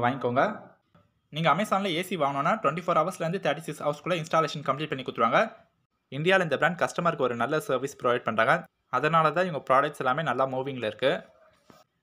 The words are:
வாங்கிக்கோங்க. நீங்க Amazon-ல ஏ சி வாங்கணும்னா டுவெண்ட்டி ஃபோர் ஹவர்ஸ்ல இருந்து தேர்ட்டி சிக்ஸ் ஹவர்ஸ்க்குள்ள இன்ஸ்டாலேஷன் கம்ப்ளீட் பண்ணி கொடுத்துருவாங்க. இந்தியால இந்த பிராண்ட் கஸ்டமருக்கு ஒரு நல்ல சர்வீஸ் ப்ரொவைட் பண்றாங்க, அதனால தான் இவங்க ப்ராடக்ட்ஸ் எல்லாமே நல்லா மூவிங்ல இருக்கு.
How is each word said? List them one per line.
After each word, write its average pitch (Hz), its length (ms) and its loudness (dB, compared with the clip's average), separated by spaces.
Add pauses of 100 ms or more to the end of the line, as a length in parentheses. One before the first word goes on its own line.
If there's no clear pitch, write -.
வாங்கிக்கோங்க. 127 380 0 (920)
நீங்க 160 180 0
Amazon-ல 202 440 0
ஏ 185 100 -2
சி 196 140 -4
வாங்கணும்னா 139 300 0 (100)
டுவெண்ட்டி 160 220 0
ஃபோர் 165 160 2
ஹவர்ஸ்ல 175 260 -4
இருந்து 180 200 -4
தேர்ட்டி 151 200 -2
சிக்ஸ் 151 200 -10
ஹவர்ஸ்க்குள்ள 160 360 -2
இன்ஸ்டாலேஷன் 156 460 0
கம்ப்ளீட் 147 240 -2
பண்ணி 131 140 -6
கொடுத்துருவாங்க. 123 340 2 (800)
இந்தியால 185 300 4
இந்த 131 120 0
பிராண்ட் 160 220 0
கஸ்டமருக்கு 156 460 0
ஒரு 120 140 -2
நல்ல 143 240 0
சர்வீஸ் 131 360 -4
ப்ரொவைட் 123 260 0
பண்றாங்க, 113 260 4 (440)
அதனால 151 400 4
தான் 185 100 0
இவங்க 147 220 -6
ப்ராடக்ட்ஸ் 147 340 2
எல்லாமே 131 260 0
நல்லா 131 240 0
மூவிங்ல 131 380 -6
இருக்கு. 135 180 0 (920)